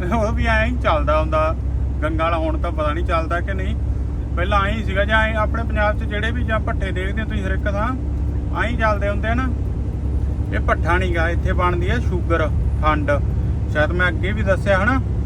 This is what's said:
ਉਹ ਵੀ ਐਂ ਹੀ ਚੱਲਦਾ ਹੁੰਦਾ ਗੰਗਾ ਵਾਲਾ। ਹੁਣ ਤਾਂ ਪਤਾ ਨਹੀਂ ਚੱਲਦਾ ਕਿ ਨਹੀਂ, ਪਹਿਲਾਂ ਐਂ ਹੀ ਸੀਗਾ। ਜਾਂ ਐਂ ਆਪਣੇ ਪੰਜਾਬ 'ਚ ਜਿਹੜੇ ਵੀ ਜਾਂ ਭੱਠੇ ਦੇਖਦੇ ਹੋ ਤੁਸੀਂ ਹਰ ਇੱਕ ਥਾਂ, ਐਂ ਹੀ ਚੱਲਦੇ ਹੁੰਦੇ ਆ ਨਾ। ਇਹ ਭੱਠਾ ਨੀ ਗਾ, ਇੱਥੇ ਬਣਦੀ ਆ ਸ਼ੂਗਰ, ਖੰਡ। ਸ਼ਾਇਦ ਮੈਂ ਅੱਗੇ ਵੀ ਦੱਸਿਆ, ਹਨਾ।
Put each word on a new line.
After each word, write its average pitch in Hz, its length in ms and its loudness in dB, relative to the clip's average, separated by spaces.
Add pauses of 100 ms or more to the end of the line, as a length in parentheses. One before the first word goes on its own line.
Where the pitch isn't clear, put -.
(160)
ਉਹ 220 160 0
ਵੀ 233 140 0
ਐਂ 220 200 2
ਹੀ 247 100 0
ਚੱਲਦਾ 156 440 2
ਹੁੰਦਾ 156 360 0 (460)
ਗੰਗਾ 156 220 0
ਵਾਲਾ। 170 120 0
ਹੁਣ 160 220 0
ਤਾਂ 165 140 -2
ਪਤਾ 151 200 0
ਨਹੀਂ 170 120 -2
ਚੱਲਦਾ 165 360 0
ਕਿ 185 140 -2
ਨਹੀਂ, 185 220 -2 (600)
ਪਹਿਲਾਂ 185 240 2
ਐਂ 196 120 0
ਹੀ 220 120 -2
ਸੀਗਾ। 190 200 0
ਜਾਂ 220 180 2
ਐਂ 220 120 0
ਆਪਣੇ 220 280 0
ਪੰਜਾਬ 214 360 0
'ਚ 220 60 -2
ਜਿਹੜੇ 208 260 -2
ਵੀ 233 140 -2
ਜਾਂ 220 160 0
ਭੱਠੇ 190 300 -2
ਦੇਖਦੇ 214 320 -2
ਹੋ 208 60 -4
ਤੁਸੀਂ 208 160 -2
ਹਰ 185 60 0
ਇੱਕ 190 140 0
ਥਾਂ, 208 240 0 (760)
ਐਂ 208 60 0
ਹੀ 233 80 -2
ਚੱਲਦੇ 208 320 2
ਹੁੰਦੇ 202 200 0
ਆ 233 60 2
ਨਾ। 254 140 0 (1080)
ਇਹ 202 60 0
ਭੱਠਾ 175 380 2
ਨੀ 185 180 0
ਗਾ, 165 140 2
ਇੱਥੇ 170 220 0
ਬਣਦੀ 175 380 0
ਆ 226 80 2
ਸ਼ੂਗਰ, 170 500 0 (340)
ਖੰਡ। 147 280 2 (640)
ਸ਼ਾਇਦ 151 200 2
ਮੈਂ 180 160 2
ਅੱਗੇ - 240 0
ਵੀ 220 100 0
ਦੱਸਿਆ, 190 420 2
ਹਨਾ। 262 160 2 (260)